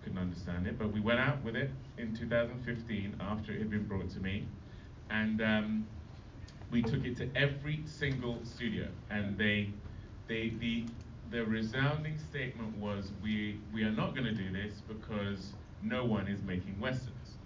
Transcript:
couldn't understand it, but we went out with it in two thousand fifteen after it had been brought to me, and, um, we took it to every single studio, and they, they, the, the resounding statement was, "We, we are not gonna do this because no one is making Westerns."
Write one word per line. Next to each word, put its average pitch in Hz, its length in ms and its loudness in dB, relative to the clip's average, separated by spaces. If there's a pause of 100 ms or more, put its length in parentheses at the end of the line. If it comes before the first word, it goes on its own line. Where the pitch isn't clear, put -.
couldn't 92 160 -4
understand 87 480 0
it, 113 100 0
but 104 140 2
we 104 80 2
went 117 200 6
out 135 240 4
with 113 120 0
it 135 160 0 (260)
in 110 180 -2
two 117 120 -2
thousand 117 360 2
fifteen 107 560 -2
after 107 340 -2
it 104 40 -2
had 104 140 0
been 104 160 2
brought 95 240 0
to - 80 -4
me, 95 260 0 (640)
and, 110 320 4
um, 107 460 4 (840)
we 117 140 6
took 127 220 4
it 120 120 0
to 135 180 -2
every 143 500 2
single 123 580 0
studio, 101 440 -2 (220)
and 101 280 0
they, 104 320 4 (580)
they, 113 220 0 (100)
the, 117 240 2 (460)
the 113 160 0
resounding 135 720 2
statement 117 600 -4
was, 101 340 -2 (100)
"We, 107 380 2 (140)
we 110 100 2
are 107 80 4
not - 240 2
gonna 120 180 2
do 95 180 0
this 101 360 -2
because 101 680 -2 (300)
no 123 220 2
one 101 220 4
is 98 140 0
making 92 380 -2
Westerns." - 680 -2